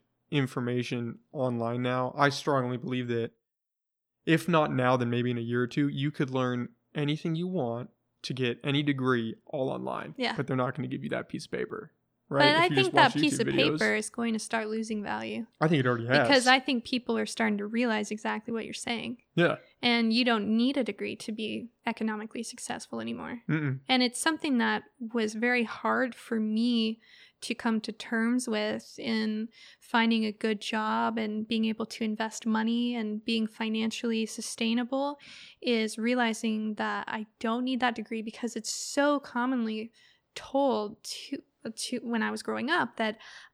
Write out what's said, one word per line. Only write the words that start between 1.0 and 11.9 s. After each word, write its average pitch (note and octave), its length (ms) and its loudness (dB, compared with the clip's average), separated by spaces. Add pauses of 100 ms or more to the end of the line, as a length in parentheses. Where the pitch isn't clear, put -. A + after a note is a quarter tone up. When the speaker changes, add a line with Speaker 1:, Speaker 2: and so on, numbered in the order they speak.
Speaker 1:
online B2 500 0
now. B2+ 360 0
I C#3+ 100 6
strongly C3+ 480 0
believe B2+ 320 -4
that A#2 220 0 (960)
if E3 220 4
not D#3+ 240 4
now, B2+ 240 4
then A#2+ 140 2
maybe B2 200 2
in A#2+ 80 -2
a A#2 40 -4
year A#2+ 200 0
or B2 40 0
two, C#3+ 220 0
you C#3+ 220 -2
could C#3+ 200 -2
learn B2 380 0 (260)
anything D3+ 420 -2
you F3 100 -2
want C3 440 -2 (320)
to C3+ 120 -6
get B2 300 0
any C#3+ 180 0
degree B2+ 540 2 (100)
all C3+ 240 -2
online. B2+ 460 -6
Speaker 2:
Yeah. A#3+ 200 -2
Speaker 1:
But C#3 100 -2
they're C3+ 100 -2
not B2+ 180 0
gonna C3 140 -4
give C3+ 160 -6
you D3 60 -6
that - 180 -4
piece - 160 -8
of - 60 -18
paper, - 420 -6 (380)